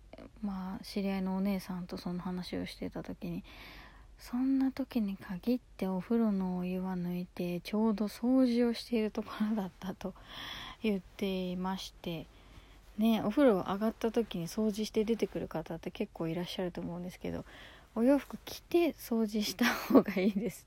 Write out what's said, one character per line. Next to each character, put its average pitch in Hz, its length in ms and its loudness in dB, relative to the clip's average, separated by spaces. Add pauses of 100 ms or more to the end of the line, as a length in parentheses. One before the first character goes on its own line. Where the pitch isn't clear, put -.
(440)
ま 190 360 -4
あ、 - 40 -12
知 - 180 -4
り 196 80 0
合 196 80 0
い 190 60 0
の 190 140 0
お 190 40 0
姉 196 180 2
さ 185 200 -6
ん 175 80 -8
と 185 100 -8
そ 180 160 -6
の 180 80 -4
話 180 340 -6
を 180 120 -4
し - 80 -14
て - 160 -8
た 170 100 -8
時 175 300 -8
に、 170 120 -6 (760)
そ - 180 -6
ん 262 220 2
な 262 120 4
時 254 300 -2
に 196 160 -2
限 208 380 -2
っ 247 40 -2 (180)
て 190 100 0
お 190 120 0
風 233 200 2
呂 220 120 4
の 185 280 0
お 180 60 -2
湯 185 140 -2
は 185 140 -2
抜 175 260 -2
い 180 60 -4
て、 175 360 -4
ち - 120 -6
ょ 220 160 4
う 220 60 4
ど 214 100 0
掃 254 400 4
除 240 240 4
を 233 60 0
し - 80 -8
て - 120 -2
い 220 60 2
る 214 80 0
と 214 140 -4
こ - 80 -12 (180)
ろ 226 60 0
だ 190 100 0
っ 180 140 -8
た 185 160 -6
と - 180 -8 (680)
言 202 160 2
っ - 20 -4 (160)
て 208 80 -2
い 185 320 -2
ま 190 220 -2
し - 160 -14
て、 170 320 -6 (720)
ね、 220 240 4
お 208 80 2
風 285 140 6
呂 226 100 10
上 185 240 0
が 220 80 2
っ 226 40 2
た 226 200 -2
時 220 260 -2
に 170 100 -4
掃 214 240 0
除 214 140 -4
し - 60 -8
て 220 120 2
出 220 120 2
て 214 100 0
く - 140 -6
る 190 80 -4
方 - 260 -6
っ 165 60 -8
て - 100 -10
結 - 240 -6
構 165 140 -4
い 165 80 -2
ら 175 80 -2
っ - 20 -4
し - 140 -6
ゃ 190 40 0
る 180 80 -2
と - 80 -10
思 175 180 -6
う - 20 -8
ん 180 40 -8
で 180 60 -8
す - 100 -14
け 175 120 -6
ど、 170 120 -6 (520)
お 226 80 2
洋 277 140 8
服 - 260 -6
着 - 180 -12
て 339 320 4
掃 226 340 0
除 208 160 0
し - 120 -4
た 240 100 4
方 240 360 8
が 196 180 -2
い 190 100 4
い - 20 6
で 196 180 -2
す - 180 -10